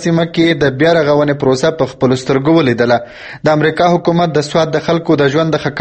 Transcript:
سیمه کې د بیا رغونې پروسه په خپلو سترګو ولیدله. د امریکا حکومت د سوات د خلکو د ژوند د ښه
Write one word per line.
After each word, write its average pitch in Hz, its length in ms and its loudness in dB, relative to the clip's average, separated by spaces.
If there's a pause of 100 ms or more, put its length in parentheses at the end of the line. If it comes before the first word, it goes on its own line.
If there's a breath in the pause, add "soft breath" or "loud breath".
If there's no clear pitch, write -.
سیمه 165 220 0
کې 165 360 0
د 135 180 0
بیا 165 180 2
رغونې 147 440 0
پروسه 131 300 0 (100)
په 131 120 -2
خپلو 131 300 0
سترګو 147 340 2
ولیدله. 120 400 2 (480 loud breath)
د 151 120 4
امریکا 160 380 2
حکومت 170 420 0
د 147 140 0
سوات 160 240 0
د 151 120 -4
خلکو 165 340 0
د 135 140 2
ژوند 160 220 0
د - 60 -10
ښه 139 180 -4